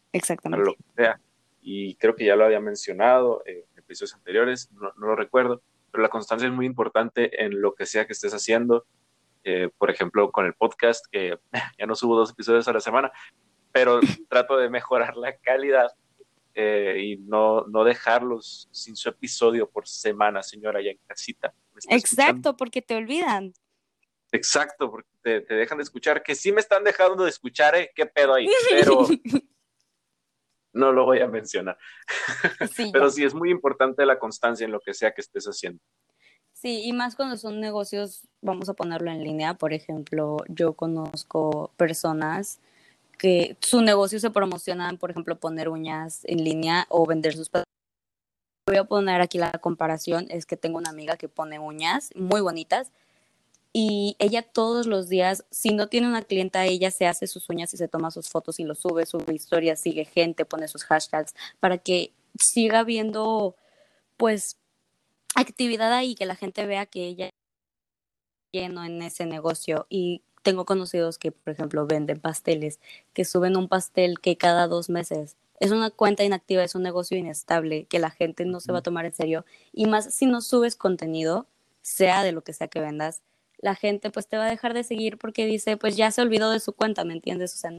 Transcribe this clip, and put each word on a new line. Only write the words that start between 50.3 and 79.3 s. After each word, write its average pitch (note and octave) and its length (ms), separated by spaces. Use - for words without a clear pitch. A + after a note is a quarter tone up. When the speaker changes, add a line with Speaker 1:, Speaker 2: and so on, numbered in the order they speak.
Speaker 1:
es E3+ 160
que E3+ 100
tengo E3 220
una E3 120
amiga D#3 260
que D#3+ 120
pone D#3 300
uñas D#3 560
muy F#3 260
bonitas F3+ 500
y G#3 460
ella G#3+ 240
todos A#3 440
los F#3+ 220
días, F#3 420
si - 240
no G#3 140
tiene A#3+ 200
una A#3 140
clienta, F#3 440
ella F#3 240
se F#3 160
hace F3 200
sus - 220
uñas E3+ 260
y - 20
se E3+ 120
toma E3 220
sus E3 180
fotos E3 320
y E3 40
lo D3+ 100
sube, E3 320
sube D#3+ 280
historias, D#3+ 460
sigue D#3 240
gente, E3 400
pone D#3 240
sus - 160
hashtags D#3 500
para F#3 180
que F3+ 340
siga A3+ 420
habiendo, A3 760
pues, A3 420
actividad A#3+ 580
ahí, B3+ 200
que F#3+ 120
la F#3 100
gente G3+ 300
vea G3+ 200
que F#3 200
ella F3+ 240
lleno F3+ 320
en E3+ 160
ese E3+ 260
negocio. D#3+ 600
Y F3 340
tengo F#3 240
conocidos F3 500
que, D#3+ 160
por - 220
ejemplo, D3+ 320
venden D3+ 340
pasteles, D#3 600
que F#3 100
suben F3+ 320
un F#3+ 120
pastel F3+ 520
que F3 160
cada F3 320
dos E3+ 220
meses. E3 460
Es G3 100
una A3 200
cuenta G3+ 340
inactiva, F#3+ 400
es F3 100
un F#3 80
negocio F3+ 340
inestable, D#3+ 720
que - 120
la D#3+ 120
gente E3 340
no F3+ 160
se - 120
va F3+ 60
a - 20
Speaker 2:
Ujú. - 40
Speaker 1:
tomar E3+ 220
en E3 80
serio. D#3+ 320